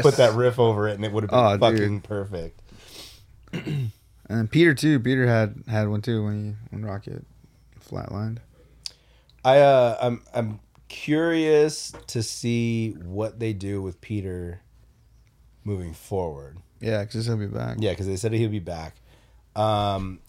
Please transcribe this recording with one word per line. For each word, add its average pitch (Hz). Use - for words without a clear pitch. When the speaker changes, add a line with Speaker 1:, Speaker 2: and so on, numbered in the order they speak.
Speaker 1:
could 143
put -
that 120
riff 123
over 107
it, 104
and 101
it 104
would 107
have 104
been 123
Speaker 2:
Oh, 110
dude. 110
Speaker 1:
fucking 104
perfect. 98
<clears throat> -
Speaker 2:
And 131
then 110
Peter 160
too. 147
Peter 127
had, 113
had 107
one 104
too 110
when 104
he, 104
when 107
Rocket 101
flatlined. 107
Speaker 1:
I, 131
uh, 131
I'm, 120
I'm 110
curious 156
to 113
see 117
what 101
they 113
do 98
with 92
Peter 92
moving 92
forward. 76
Speaker 2:
Yeah, 110
'cause 113
he'll 117
be 104
back. 117
Speaker 1:
Yeah, 101
'cause 92
they 98
said 107
he'll 113
be 104
back. 82
Um, 101